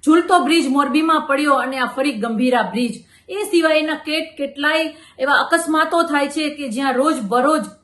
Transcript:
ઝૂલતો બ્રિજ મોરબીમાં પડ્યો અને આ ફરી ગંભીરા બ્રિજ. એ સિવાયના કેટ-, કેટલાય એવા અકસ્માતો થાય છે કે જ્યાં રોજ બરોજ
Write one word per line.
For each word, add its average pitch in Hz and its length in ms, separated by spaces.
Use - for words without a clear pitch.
ઝૂલતો 349 400
બ્રિજ 294 240
મોરબીમાં 285 600
પડ્યો 277 260
અને 269 240
આ 247 80
ફરી 269 260
ગંભીરા 233 500
બ્રિજ. 214 280
એ 370 60
સિવાયના 320 600
કેટ-, 311 420
કેટલાય 302 580
એવા 269 140
અકસ્માતો 320 720
થાય 285 260
છે 302 200
કે 285 200
જ્યાં 254 260
રોજ 269 200
બરોજ 262 320